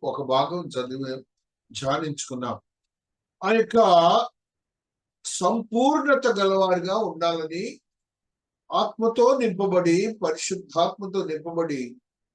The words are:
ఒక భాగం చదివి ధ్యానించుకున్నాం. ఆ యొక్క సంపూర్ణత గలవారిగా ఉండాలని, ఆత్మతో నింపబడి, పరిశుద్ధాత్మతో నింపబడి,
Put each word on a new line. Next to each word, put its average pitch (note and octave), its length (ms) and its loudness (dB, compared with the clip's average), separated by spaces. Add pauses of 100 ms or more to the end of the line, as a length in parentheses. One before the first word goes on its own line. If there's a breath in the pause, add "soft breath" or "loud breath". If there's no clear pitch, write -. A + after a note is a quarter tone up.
ఒక C#3 180 -6
భాగం C#3+ 440 -2
చదివి C3 580 -8 (480)
ధ్యానించుకున్నాం. C3+ 880 -6 (840)
ఆ G3 80 2
యొక్క A3 760 4 (960)
సంపూర్ణత B3+ 1000 0
గలవారిగా F#3+ 720 2
ఉండాలని, E3+ 840 -4 (920)
ఆత్మతో A3+ 680 2
నింపబడి, F#3+ 840 0
పరిశుద్ధాత్మతో F3+ 1000 -4
నింపబడి, D#3 720 -6 (380)